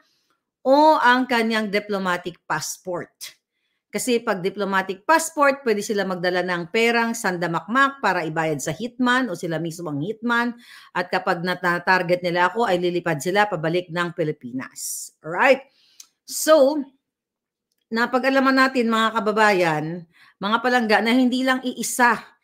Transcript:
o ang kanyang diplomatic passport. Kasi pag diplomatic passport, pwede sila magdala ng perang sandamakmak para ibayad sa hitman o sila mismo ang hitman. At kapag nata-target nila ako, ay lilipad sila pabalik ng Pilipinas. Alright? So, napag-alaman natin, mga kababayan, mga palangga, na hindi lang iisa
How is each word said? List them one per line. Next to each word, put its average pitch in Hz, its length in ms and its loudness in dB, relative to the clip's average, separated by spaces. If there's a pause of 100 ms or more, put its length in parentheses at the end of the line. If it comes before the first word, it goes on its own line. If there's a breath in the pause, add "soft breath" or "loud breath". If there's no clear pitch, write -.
(640)
o 302 400 6
ang 247 240 4
kanyang 226 400 0
diplomatic 190 800 -4
passport. 156 640 -8 (800)
Kasi 233 320 0
pag 214 160 -2
diplomatic 190 640 -4
passport, 277 640 0
pwede 208 160 0
sila 202 240 -2
magdala 180 400 -2
ng 175 240 -4
perang 233 400 0
sandamakmak 196 880 -2
para 185 240 0
ibayad 160 400 -2
sa 165 80 -4
hitman 247 560 -2
o 185 80 -6
sila 165 240 -6
mismo 170 320 -8
ang 143 80 -6
hitman. 233 560 -4 (400 loud breath)
At 185 160 -4
kapag 185 320 -2
nata-target 180 800 0
nila 180 320 0
ako, 226 160 0
ay 180 80 2
lilipad 175 400 -2
sila 202 320 0
pabalik 170 400 -4
ng 175 240 -4
Pilipinas. - 960 -8 (160)
Alright? 240 400 2 (560 soft breath)
So, 302 640 4 (1040)
napag-alaman 262 720 2
natin, 262 240 2
mga 220 300 2
kababayan, 180 880 0 (320 soft breath)
mga 214 240 -2
palangga, 240 400 2
na 226 80 2
hindi 254 320 2
lang 262 240 0
iisa 240 480 0 (280)